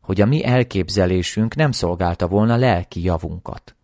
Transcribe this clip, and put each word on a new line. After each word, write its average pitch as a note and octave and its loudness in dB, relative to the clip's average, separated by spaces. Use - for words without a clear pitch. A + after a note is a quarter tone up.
hogy F#2+ -2
a G2+ 6
mi D3 0
elképzelésünk G2 0
nem D3 0
szolgálta F2 -2
volna G#2+ 2
lelki F#2+ 0
javunkat. E2+ -6